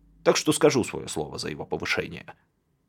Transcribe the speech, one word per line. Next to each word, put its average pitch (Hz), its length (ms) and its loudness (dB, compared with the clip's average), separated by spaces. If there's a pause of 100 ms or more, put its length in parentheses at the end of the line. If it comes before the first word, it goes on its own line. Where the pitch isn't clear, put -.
(240)
Так 170 140 4
что - 160 2
скажу 143 300 6
свое - 240 -6
слово 73 300 -6
за - 120 -8
его 76 160 -8
повышение. - 680 -4 (560)